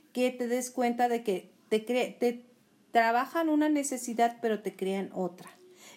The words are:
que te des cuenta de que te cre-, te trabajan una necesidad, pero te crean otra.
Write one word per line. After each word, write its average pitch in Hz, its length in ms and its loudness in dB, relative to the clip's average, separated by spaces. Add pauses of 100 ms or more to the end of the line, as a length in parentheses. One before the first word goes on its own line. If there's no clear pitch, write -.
(120)
que 254 200 0
te 247 160 -6
des 247 240 -2
cuenta 240 360 0
de 233 140 -2
que 185 280 -4 (180)
te 220 180 0
cre-, 247 320 -2
te 240 260 0 (480)
trabajan 247 580 2
una 302 180 4
necesidad, 240 720 0
pero 214 220 0
te 190 120 -6
crean 190 380 -4
otra. 180 380 -6 (460)